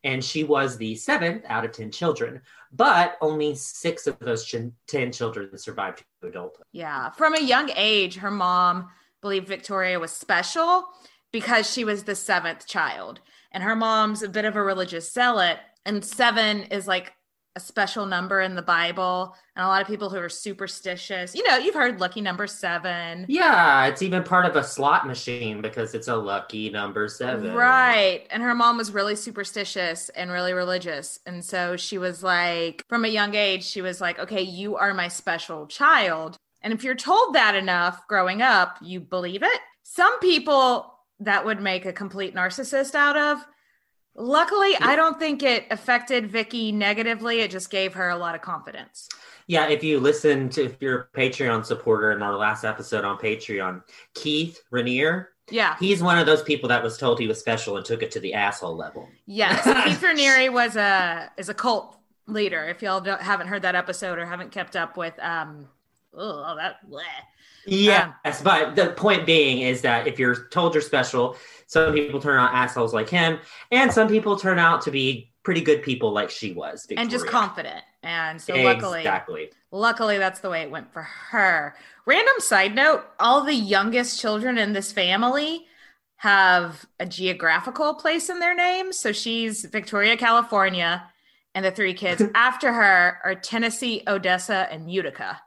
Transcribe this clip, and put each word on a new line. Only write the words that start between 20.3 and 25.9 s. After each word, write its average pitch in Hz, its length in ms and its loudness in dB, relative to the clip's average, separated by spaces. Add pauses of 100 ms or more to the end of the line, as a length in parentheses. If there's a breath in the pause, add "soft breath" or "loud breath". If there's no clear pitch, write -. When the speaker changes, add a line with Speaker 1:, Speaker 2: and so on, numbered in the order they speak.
Speaker 2:
you 440 140 -4
know, 269 100 6
you've 311 160 0
heard 247 260 0
lucky 185 220 -4
number 190 240 -4
seven. 175 840 -6
Speaker 1:
Yeah, 175 600 6
it's 143 160 -2
even 185 200 0
part 180 220 4
of 151 100 2
a 139 80 4
slot 143 440 0
machine 120 520 -6
because 110 360 -6